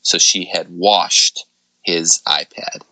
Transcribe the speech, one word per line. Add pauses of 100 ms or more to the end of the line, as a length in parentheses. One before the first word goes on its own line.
So
she
had
washed (380)
his
iPad.